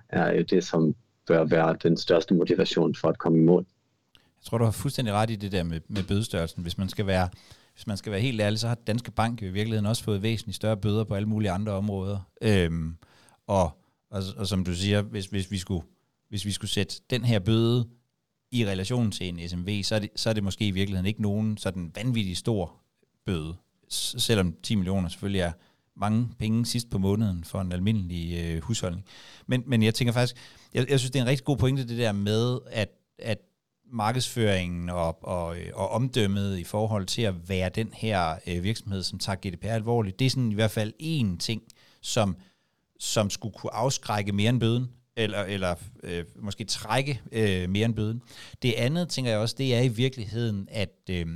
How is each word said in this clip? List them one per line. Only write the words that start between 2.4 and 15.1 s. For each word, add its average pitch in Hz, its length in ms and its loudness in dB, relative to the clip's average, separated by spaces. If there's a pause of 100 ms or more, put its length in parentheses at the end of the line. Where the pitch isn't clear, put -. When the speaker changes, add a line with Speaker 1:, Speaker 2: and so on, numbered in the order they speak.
Speaker 1:
for - 120 0
at 80 100 2
komme 82 200 4
i 80 40 8
mål. 87 240 6 (500)
Speaker 2:
Jeg - 300 -20
tror, 117 120 0
du 117 60 4
har 110 80 4
fuldstændig 120 420 -2
ret 110 160 2
i 113 60 -4
det 101 160 -6
der 92 120 2
med, 82 240 -2
med 101 200 -2
bødestørrelsen. 98 540 0
Hvis 85 160 -4
man 95 120 -2
skal 101 180 -2
være, 92 220 4 (440)
hvis - 140 -18
man 101 100 -2
skal 110 140 -8
være 98 100 0
helt 120 200 0
ærlig, 104 180 2
så 117 80 -2
har 120 80 0
Danske 110 360 -4
Bank 113 300 0
jo 98 60 -6
i 92 40 -6
virkeligheden 107 340 0
også 113 180 0
fået 101 200 -2
væsentligt 110 320 -2
større 107 220 0
bøder 104 260 0
på 101 120 -4
alle 104 120 0
mulige 107 240 2
andre 104 200 -2
områder. 98 480 -2 (220)
Øhm, 82 540 4 (520)
og, 92 240 4 (380)
og, 98 120 -6 (160)
og 104 100 -4
som 95 160 2
du 87 100 -2
siger, 101 280 2
hvis, 104 240 -6